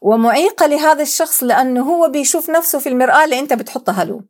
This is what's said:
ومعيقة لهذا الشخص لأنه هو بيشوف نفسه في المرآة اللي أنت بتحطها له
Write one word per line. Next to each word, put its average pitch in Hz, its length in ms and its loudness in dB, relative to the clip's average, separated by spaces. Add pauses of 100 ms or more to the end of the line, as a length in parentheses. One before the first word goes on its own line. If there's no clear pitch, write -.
ومعيقة 233 640 2
لهذا 302 360 2
الشخص 311 400 -2
لأنه 247 400 0
هو 330 280 2
بيشوف 294 400 -2
نفسه 330 280 0
في 277 100 -6
المرآة 254 360 2
اللي 262 160 -2
أنت 285 120 -2
بتحطها 233 520 -4
له 185 260 -10